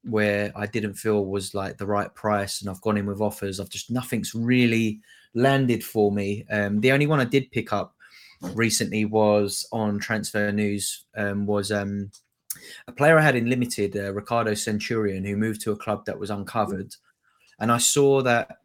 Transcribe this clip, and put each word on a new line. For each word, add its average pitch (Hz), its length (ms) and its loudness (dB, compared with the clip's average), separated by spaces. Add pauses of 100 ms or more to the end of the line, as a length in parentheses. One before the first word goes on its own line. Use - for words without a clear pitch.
where 104 540 0
I 104 100 -4
didn't 104 280 -4
feel 104 320 0
was, 95 280 -6
like, 98 220 -6
the 98 100 -8
right 101 280 0
price, 101 460 -2
and 98 100 -6
I've 92 100 -10
gone 107 160 2
in 101 100 0
with 101 140 -4
offers, 101 400 -4
I've 95 80 -8
just, - 220 -12
nothing's 120 440 -4
really 117 680 2 (340)
landed 127 500 2
for 104 260 2
me. 101 400 -4
Um, 104 300 0
the 127 100 6
only 143 160 4
one 147 140 2
I 123 40 2
did 131 260 0
pick - 220 -4
up 101 220 -4 (600)
recently 110 500 0
was 104 680 2
on 107 300 -2
Transfer 104 500 -2
News, 101 540 -2 (100)
um, 101 320 -4
was, 101 240 -2
um, 101 400 -4 (760)
a - 40 -18
player 156 260 6
I 156 40 6
had 139 140 4
in 117 140 2
limited, 117 460 -2
uh, 98 160 -4
Ricardo 107 420 0
Centurion, 104 680 -2
who 101 120 -2
moved 107 260 -2
to 107 100 -2
a 104 40 -2
club 104 300 -6
that 101 120 -8
was 101 120 -8
uncovered. 101 680 -4 (640)
And 110 100 0
I 120 80 4
saw 139 440 4
that 120 420 0